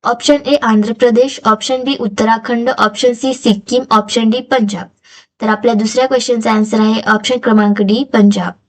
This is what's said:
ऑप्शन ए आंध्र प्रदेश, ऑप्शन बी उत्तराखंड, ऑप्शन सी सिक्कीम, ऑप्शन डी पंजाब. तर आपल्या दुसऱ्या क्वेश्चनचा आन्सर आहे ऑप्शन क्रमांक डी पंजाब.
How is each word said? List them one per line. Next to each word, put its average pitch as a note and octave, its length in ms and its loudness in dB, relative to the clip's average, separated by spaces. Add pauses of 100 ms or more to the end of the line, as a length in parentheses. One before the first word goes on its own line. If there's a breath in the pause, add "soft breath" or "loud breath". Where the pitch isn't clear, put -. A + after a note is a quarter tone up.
ऑप्शन A#3+ 320 0 (100)
ए C#4+ 100 2
आंध्र A3 380 0
प्रदेश, B3 520 2
ऑप्शन A3 380 0
बी C4+ 160 -2
उत्तराखंड, A3+ 680 -2
ऑप्शन G#3+ 440 0
सी C4 200 -4
सिक्कीम, A#3+ 580 -2
ऑप्शन A3 380 0
डी B3+ 120 0
पंजाब. G#3 460 -2 (540 soft breath)
तर G#3+ 60 -2
आपल्या A3 260 0
दुसऱ्या A3+ 340 0
क्वेश्चनचा A#3 460 0
आन्सर G#3+ 260 0
आहे G#3+ 220 2
ऑप्शन G#3 420 0
क्रमांक G#3 380 2
डी G#3+ 220 0
पंजाब. G3+ 500 2 (160)